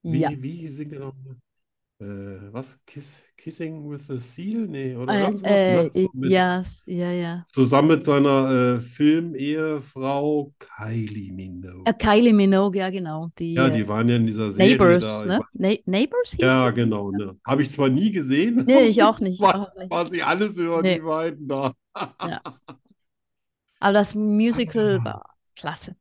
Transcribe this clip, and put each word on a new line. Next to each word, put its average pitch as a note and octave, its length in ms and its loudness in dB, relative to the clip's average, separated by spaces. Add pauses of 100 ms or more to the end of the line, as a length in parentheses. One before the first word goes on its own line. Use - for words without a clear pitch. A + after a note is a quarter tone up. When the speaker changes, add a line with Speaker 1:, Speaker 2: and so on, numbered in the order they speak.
Speaker 1:
Wie, D#3+ 180 -2
Speaker 2:
Ja. D3+ 140 0
Speaker 1:
wie D#3+ 340 -12
singt D3 260 -14
er C#3 60 -14
nochmal? C3+ 360 -16 (640)
Äh, G2 520 -14
was? C3 320 -12
Kiss, - 380 -20 (140)
Kissing D#3 520 -12
with D3 200 -12
the C3 100 -8
Seal? G#3 480 -8
Nee, C3+ 300 -8
oder B2+ 180 -4
Speaker 2:
Äh, G3+ 60 2
Speaker 1:
irgend G3+ 180 0
sowas, G3 140 -4
ne? F#3 420 4
Speaker 2:
äh, F#3 80 2
Speaker 1:
So F#3 120 0
mit C3+ 180 0
Speaker 2:
ja, F#3 260 2
s-, - 280 -10
ja, F3 260 -4
ja. F3 400 -6
Speaker 1:
zusammen C3+ 360 4
mit D#3 160 4
seiner, C#3 460 4 (280)
äh, - 20 -4
Filmehefrau D3 1800 -2
Kylie G#2+ 760 -8
Minogue. F#2 520 -14
Speaker 2:
Äh, A3 100 0
Kylie A3 380 4
Minogue, G3 440 4
ja, F#3+ 140 -4
genau. E3 380 -8 (100)
Die, E3 160 -6
Speaker 1:
Ja, C3 140 4
Speaker 2:
äh, - 20 4
Speaker 1:
die A2 160 -2
waren A2 220 0
ja A#2+ 80 4
in A2+ 100 2
dieser G#2+ 240 -4
Serie F#3+ 260 6
Speaker 2:
Neighbours, F3 280 6
Speaker 1:
da, G#3+ 160 -2
ich G#3+ 60 -6
Speaker 2:
ne? F#3+ 120 0
Speaker 1:
weiß - 80 -4 (400)
Speaker 2:
Na-, F#3 60 -4
Neighbours D#4 400 0
hieß - 80 -6
Speaker 1:
Ja, B2+ 320 4
Speaker 2:
die? - 80 -6
Speaker 1:
genau, G#2 320 -2
ne? G2 320 -8
Hab C#3 160 0
ich C#3 100 -2
zwar C#3 180 0
nie E3+ 220 2
gesehen. F#3+ 560 0
Speaker 2:
Nee, B3+ 220 8
ich A3 140 2
Speaker 1:
<laughs> - 20 8
Speaker 2:
auch A3 160 2
nicht, F#3+ 200 -4
Speaker 1:
Weiß F#3+ 140 4
Speaker 2:
auch G3 240 -8
nicht. F#3 120 -14
Speaker 1:
quasi E3+ 320 -2
alles F#3 360 -2
über E3+ 240 0
Speaker 2:
Nee. F#3 140 2
Speaker 1:
die D#3+ 80 -8
beiden D#3 420 -6
da. C3+ 260 -4 (220)
<laughs> - 260 -10
Speaker 2:
Ja. E3+ 200 -8 (1400)
Aber G3 140 2
das G#3 240 2
Musical G#3+ 840 0
Speaker 1:
Ah. A#2 40 -4
Speaker 2:
war - 320 -12 (180)
klasse. - 460 -10